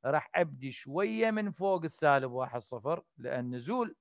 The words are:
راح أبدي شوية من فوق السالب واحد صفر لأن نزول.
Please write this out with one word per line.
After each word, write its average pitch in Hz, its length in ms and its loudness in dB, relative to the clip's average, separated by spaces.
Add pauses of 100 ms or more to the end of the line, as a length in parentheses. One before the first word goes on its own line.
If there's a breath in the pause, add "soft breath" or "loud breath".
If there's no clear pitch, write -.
راح 143 300 0
أبدي 135 380 0
شوية 220 580 0
من 214 200 -2
فوق 180 340 0
السالب 139 480 4
واحد 123 280 -4
صفر 131 420 -4 (160)
لأن 123 360 -4
نزول. 135 460 -2